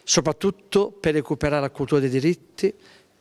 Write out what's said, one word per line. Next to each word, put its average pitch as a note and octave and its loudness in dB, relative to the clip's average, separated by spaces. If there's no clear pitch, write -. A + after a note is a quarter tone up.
soprattutto F#3+ 0
per D#3+ -2
recuperare D3 -2
la C3+ -4
cultura C#3+ 0
dei C3+ 0
diritti, D#3+ -2